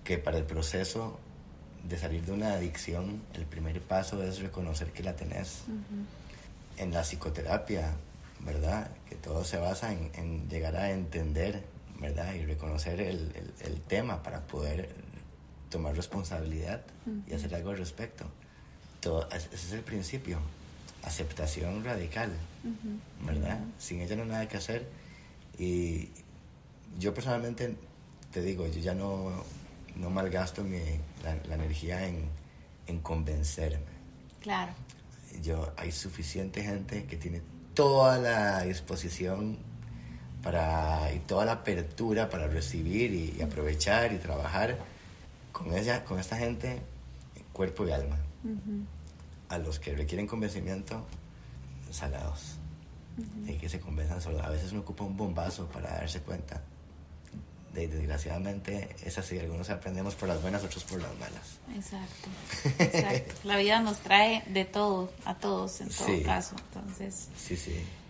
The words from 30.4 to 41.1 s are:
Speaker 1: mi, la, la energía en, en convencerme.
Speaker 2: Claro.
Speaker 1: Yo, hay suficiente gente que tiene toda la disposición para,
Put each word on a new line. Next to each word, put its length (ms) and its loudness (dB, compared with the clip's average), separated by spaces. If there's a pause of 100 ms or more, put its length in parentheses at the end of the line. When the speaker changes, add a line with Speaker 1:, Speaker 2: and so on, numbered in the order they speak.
Speaker 1:
mi, 160 0 (440)
la, 120 0 (120)
la 80 0
energía 520 0
en, 180 -2 (600)
en 120 0
convencerme. 840 2 (560)
Speaker 2:
Claro. 320 0 (680)
Speaker 1:
Yo, 360 2
hay 140 -2
suficiente 720 -2
gente 420 -2
que 100 -6
tiene 260 -2 (320)
toda 460 12
la 440 6
disposición 920 0 (840)
para, 720 4